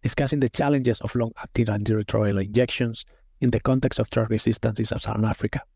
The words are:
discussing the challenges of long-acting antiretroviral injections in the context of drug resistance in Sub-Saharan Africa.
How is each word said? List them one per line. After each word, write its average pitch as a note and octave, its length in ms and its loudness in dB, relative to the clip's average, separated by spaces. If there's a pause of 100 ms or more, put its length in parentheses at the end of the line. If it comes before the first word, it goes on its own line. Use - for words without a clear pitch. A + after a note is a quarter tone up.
discussing C#3 360 0
the C3 100 4
challenges C3 520 2
of - 160 -6
long-acting A#2 500 -2
antiretroviral G#2 800 0
injections A#2 600 -2 (360)
in B2 100 2
the A#2 100 0
context C3 380 0
of - 120 0
drug A2+ 200 0
resistance A2 480 0
in A2 60 0
Sub-Saharan G#2+ 400 -2
Africa. - 360 -2 (160)